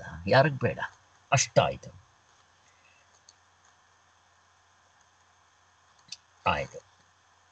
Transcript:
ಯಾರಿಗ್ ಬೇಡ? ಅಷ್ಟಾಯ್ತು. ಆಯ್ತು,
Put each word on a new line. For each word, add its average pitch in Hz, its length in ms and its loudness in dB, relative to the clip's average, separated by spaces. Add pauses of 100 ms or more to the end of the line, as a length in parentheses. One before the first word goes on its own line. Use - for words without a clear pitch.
(280)
ಯಾರಿಗ್ 135 320 4
ಬೇಡ? - 200 -2 (520)
ಅಷ್ಟಾಯ್ತು. - 580 0 (4000)
ಆಯ್ತು, 73 320 -4 (720)